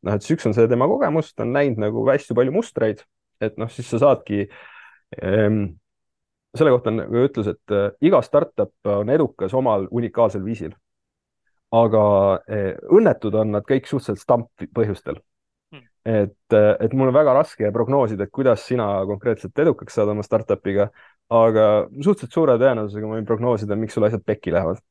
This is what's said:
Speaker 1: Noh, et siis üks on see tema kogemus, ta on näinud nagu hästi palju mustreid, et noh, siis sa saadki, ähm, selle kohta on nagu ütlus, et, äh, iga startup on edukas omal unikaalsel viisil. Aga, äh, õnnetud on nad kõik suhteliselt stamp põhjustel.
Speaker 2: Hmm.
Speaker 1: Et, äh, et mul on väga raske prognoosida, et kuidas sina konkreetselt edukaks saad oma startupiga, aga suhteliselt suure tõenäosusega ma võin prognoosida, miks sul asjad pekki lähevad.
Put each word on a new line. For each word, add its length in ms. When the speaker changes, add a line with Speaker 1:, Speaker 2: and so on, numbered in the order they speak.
Speaker 1:
Noh, 80
et 80
siis 140
üks 100
on 80
see 160
tema 160
kogemus, 480
ta 80
on 80
näinud 320
nagu 240
hästi 300
palju 180
mustreid, 480
et 160
noh, 80
siis 240
sa 80
saadki, 460
ähm, 460
selle 160
kohta 220
on 100
nagu 240
ütlus, 240
et, 240
äh, 140
iga 160
startup 480
on 240
edukas 420
omal 380
unikaalsel 560
viisil. 240
Aga, 300
äh, 240
õnnetud 480
on 240
nad 80
kõik 240
suhteliselt 320
stamp 480
põhjustel. 480
Speaker 2:
Hmm. 80
Speaker 1:
Et, 480
äh, 240
et 160
mul 160
on 80
väga 160
raske 400
prognoosida, 480
et 80
kuidas 320
sina 240
konkreetselt 480
edukaks 400
saad 160
oma 80
startupiga, 640
aga 360
suhteliselt 420
suure 240
tõenäosusega 540
ma 80
võin 80
prognoosida, 500
miks 160
sul 140
asjad 180
pekki 300
lähevad. 240